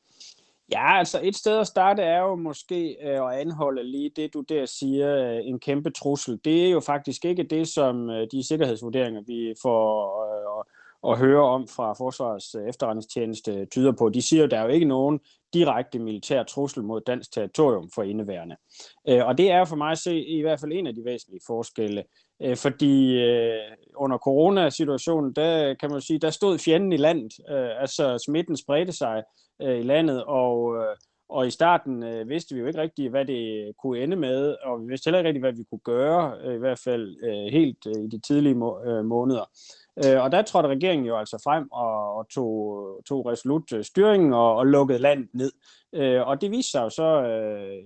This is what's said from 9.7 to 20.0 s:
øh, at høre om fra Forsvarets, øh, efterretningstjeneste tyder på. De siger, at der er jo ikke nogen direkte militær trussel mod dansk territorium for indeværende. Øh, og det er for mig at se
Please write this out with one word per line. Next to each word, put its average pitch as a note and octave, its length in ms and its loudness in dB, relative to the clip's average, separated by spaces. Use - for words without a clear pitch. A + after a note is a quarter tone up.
øh, G#2+ 880 -8
at A#2 60 2
høre C3+ 260 6
om B2+ 240 2
fra A2 260 -6
Forsvarets, B2 640 -6
øh, G#2+ 140 -6
efterretningstjeneste A2 960 -6
tyder C3 260 2
på. A2+ 180 2
De A#2+ 120 0
siger, D#3+ 220 4
at C3+ 80 2
der A#2+ 80 2
er A2 40 0
jo A2+ 60 0
ikke D#3+ 160 4
nogen C#3 340 2
direkte C3 460 0
militær A2+ 440 -2
trussel C#3 400 -6
mod G#2+ 180 -6
dansk B2+ 300 -6
territorium G#2 640 0
for A2+ 80 -4
indeværende. G2 520 -6
Øh, B2 180 6
og B2+ 120 2
det F#3 140 6
er F3+ 140 6
for D#3+ 100 -4
mig D3+ 160 -2
at D#3+ 60 -2
se E3 280 -4